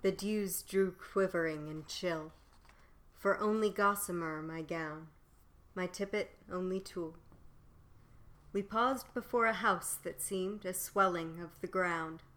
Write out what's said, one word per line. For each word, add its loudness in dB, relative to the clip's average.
The 4
dews -2
drew 4
quivering 0
and -8
chill. -2
For 2
only 4
gossamer 2
my -6
gown, -4
my -2
tippet -2
only -2
tulle. -6
We 0
paused 0
before 0
a 4
house 0
that -8
seemed -4
a -4
swelling 2
of -12
the -6
ground. -2